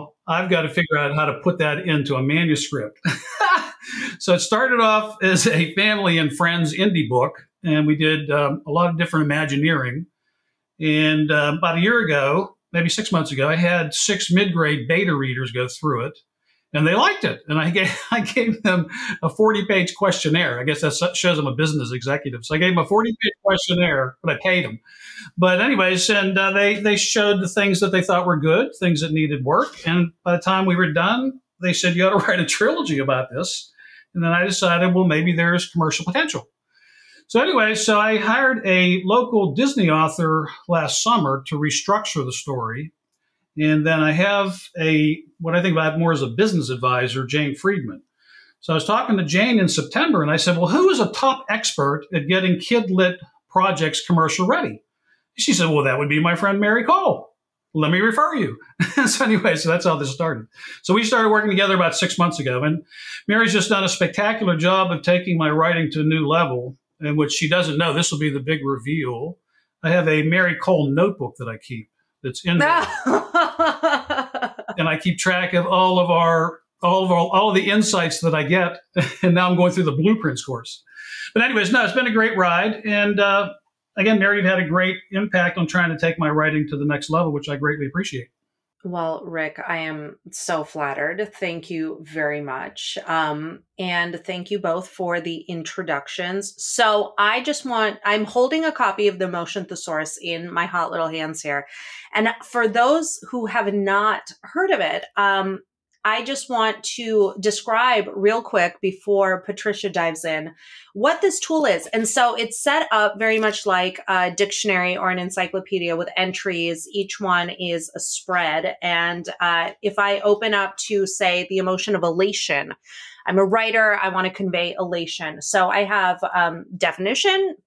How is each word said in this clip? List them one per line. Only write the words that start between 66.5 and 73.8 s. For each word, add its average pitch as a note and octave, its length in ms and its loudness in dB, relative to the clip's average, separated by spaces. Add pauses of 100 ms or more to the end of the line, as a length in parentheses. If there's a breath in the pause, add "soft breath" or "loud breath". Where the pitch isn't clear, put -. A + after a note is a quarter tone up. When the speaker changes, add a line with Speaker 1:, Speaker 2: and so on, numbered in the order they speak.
Speaker 1:
in D3 160 -2
which D3 160 2
she D#3 160 -2
doesn't D#3+ 280 0
know. E3 140 2
This E3 200 0
will D3+ 80 -4
be D3+ 120 0
the C#3 80 -4
big D3 240 -2
reveal. C#3 720 -4 (460)
I E3 60 0
have E3+ 180 2
a D#3 160 4
Mary E3+ 320 2
Cole D#3+ 340 2
notebook D3+ 500 0
that A#2 100 -10
I A2 80 -10
keep A2 320 -14 (340)
that's B2+ 220 -8
in F3 140 2
there. D#4 280 2 (180)
Speaker 2:
<laughs> C#4+ 1500 -2 (220)